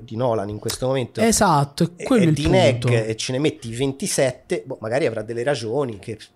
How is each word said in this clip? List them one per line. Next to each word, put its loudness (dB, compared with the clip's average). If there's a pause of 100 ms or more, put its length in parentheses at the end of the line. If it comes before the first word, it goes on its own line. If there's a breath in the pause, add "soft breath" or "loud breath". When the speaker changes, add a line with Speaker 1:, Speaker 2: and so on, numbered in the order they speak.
Speaker 1:
di -14
Nolan 0
in -10
questo -6
momento. -4
Speaker 2:
Esatto, 2 (140)
è -16
Speaker 1:
E, -10
Speaker 2:
quello 4
Speaker 1:
e 6
Speaker 2:
il 4
Speaker 1:
di 0
neg 4
Speaker 2:
punto. 2
Speaker 1:
e -2
ce -6
ne -2
metti -2
ventisette, -2
boh, -12
magari -2
avrà -4
delle -6
ragioni -4
che -10 (200)